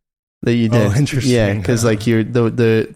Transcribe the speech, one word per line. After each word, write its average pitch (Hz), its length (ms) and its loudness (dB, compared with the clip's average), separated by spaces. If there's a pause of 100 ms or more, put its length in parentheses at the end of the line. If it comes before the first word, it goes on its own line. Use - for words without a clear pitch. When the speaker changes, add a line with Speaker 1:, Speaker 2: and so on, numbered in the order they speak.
(440)
Speaker 1:
that 120 120 0
you 117 180 0
Speaker 2:
Oh, 107 160 2
Speaker 1:
did. 104 80 0
Speaker 2:
interesting. 131 360 0
Speaker 1:
Yeah, 104 280 0
'cause, 117 240 -2
like, 110 200 0
you're, 113 160 2
the, 117 280 0
the 113 460 0